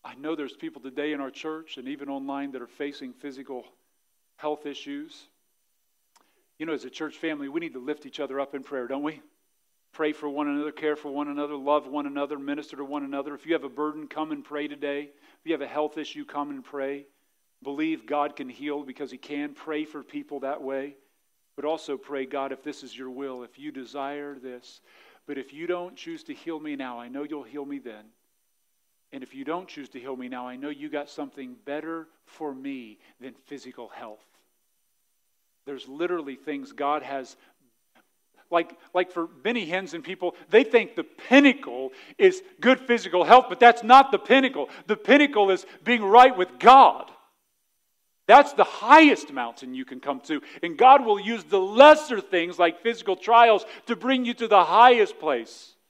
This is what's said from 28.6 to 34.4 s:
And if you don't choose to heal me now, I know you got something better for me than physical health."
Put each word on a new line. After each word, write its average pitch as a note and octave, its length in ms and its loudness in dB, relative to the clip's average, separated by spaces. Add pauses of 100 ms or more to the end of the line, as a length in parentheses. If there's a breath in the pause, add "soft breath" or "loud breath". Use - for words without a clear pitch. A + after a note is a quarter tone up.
And C3+ 100 -16
if B2+ 140 -20
you C#3 80 -14
don't F3 240 -8
choose C3+ 220 -18
to C3 100 -18
heal C3 160 -14
me B2+ 140 -14
now, B2+ 180 -12
I B2+ 80 -16
know C#3+ 140 -14
you D3 200 -14
got C#3+ 200 -10
something C3 460 -16 (100)
better D#3 420 -12 (180)
for D3 300 -12
me C3 420 -16 (220 soft breath)
than B2 140 -20 (120)
physical B2 440 -18
health." A2 360 -20 (1400)